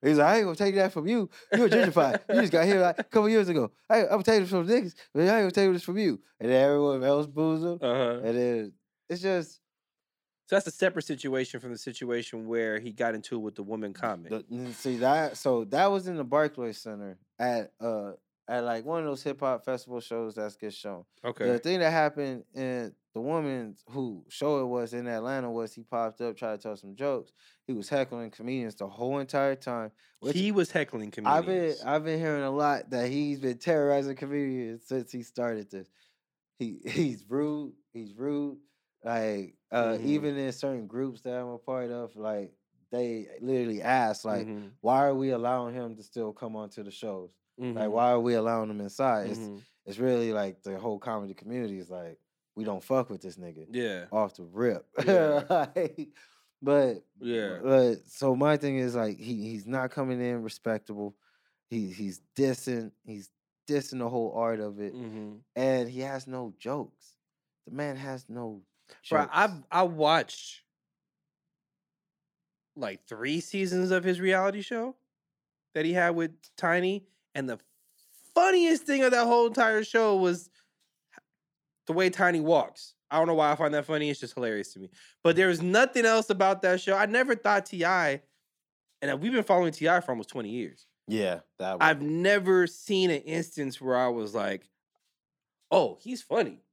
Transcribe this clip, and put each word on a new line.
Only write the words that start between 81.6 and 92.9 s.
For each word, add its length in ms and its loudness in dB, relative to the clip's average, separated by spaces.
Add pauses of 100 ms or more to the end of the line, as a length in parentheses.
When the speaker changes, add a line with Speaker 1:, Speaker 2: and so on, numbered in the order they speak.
Speaker 2:
the 60 -4
way 180 4
Tiny 300 2
walks. 540 2 (160)
I 80 2
don't 80 6
know 80 2
why 180 4
I 40 2
find 180 0
that 100 0
funny. 240 0
It's 120 -4
just 140 -12
hilarious 380 -4
to 80 -20
me. 80 -14 (340)
But 140 6
there 120 6
was 120 2
nothing 460 4
else 240 4
about 320 2
that 180 2
show. 160 2
I 100 4
never 280 2
thought 320 2
T 180 -4
I, 380 2 (800)
and 180 -4
we've 120 -2
been 120 2
following 280 4
T 140 -2
I 140 4
for 120 -6
almost 180 -6
twenty 180 -8
years. 380 -10 (220)
Speaker 1:
Yeah, 320 0 (180)
that 200 -4
one. 80 6
Speaker 2:
I've 140 2
never 640 2
seen 440 0